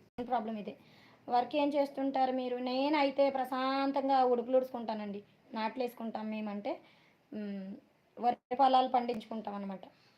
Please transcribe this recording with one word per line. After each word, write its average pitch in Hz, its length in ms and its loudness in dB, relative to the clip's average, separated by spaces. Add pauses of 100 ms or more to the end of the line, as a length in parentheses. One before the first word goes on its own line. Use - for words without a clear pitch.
(320)
ప్రాబ్లం 226 320 -2
ఇదే. 196 120 -10 (580)
వర్క్ 247 280 2
ఏం 285 140 4
చేస్తుంటారు 269 640 2
మీరు? 247 160 -2 (120)
నేనైతే 277 560 2 (120)
ప్రశాంతంగా 269 840 0 (140)
ఉడుపులు 233 280 2
ఉడుచుకుంటానండి, 214 600 -6 (360)
నాట్లు 220 260 -2
వేసుకుంటాం 226 500 -6
మేమంటే, 214 380 -6 (680)
మ్, 202 280 -8 (560)
వరి 240 380 -2
పొలాలు 262 340 6
పండించుకుంటాం 226 640 -2
అనమాట. 196 240 -8 (340)